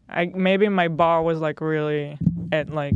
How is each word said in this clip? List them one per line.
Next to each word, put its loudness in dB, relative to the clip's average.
I, -2
maybe 4
my 2
bar 2
was, 0
like, -4
really -2
at, -2
like, -2